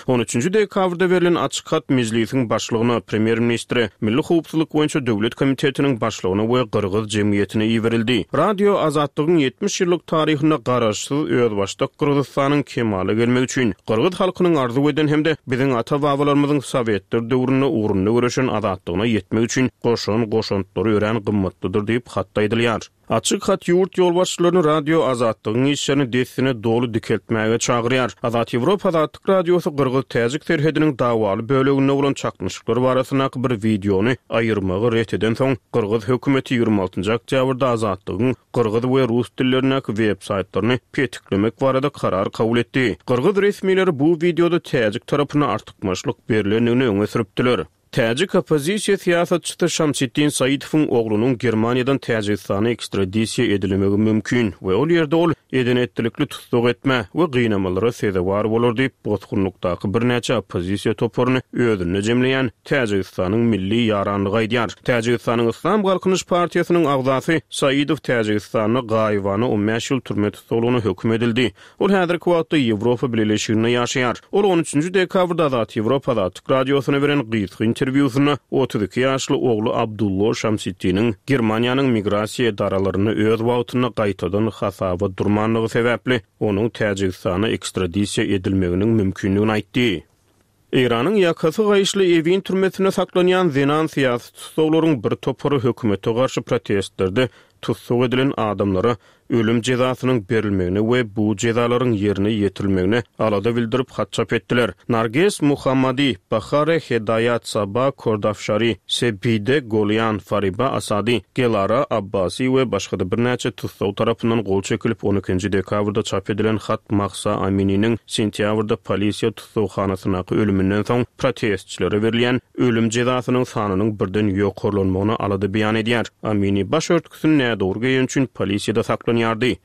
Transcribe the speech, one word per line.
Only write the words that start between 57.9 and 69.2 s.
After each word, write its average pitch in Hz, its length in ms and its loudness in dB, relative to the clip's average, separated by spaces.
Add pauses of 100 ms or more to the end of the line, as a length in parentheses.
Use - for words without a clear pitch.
sezewar 95 520 -2
bolar 117 320 0
diýip 131 160 0 (120)
bozgunlukdaky 95 920 -4
bir 117 100 0
näçe 123 320 0
opozisiýa 101 580 -4
toplaryny 127 460 -2 (120)
özüne 98 560 0
jemleýän 127 420 0 (140)
Täjikistanyň 107 880 0
milli 107 360 0
ýaranlygy 101 480 0
aýdýar. 113 320 0 (160)
Täjikistanyň 117 640 0
Islam 190 340 0
Galkynyş 185 460 0
Partiýasynyň 175 640 0
agzasy 131 480 0 (100)
Saýidow 143 460 0
Täjikistanyň 113 880 0
gaýwany 107 640 0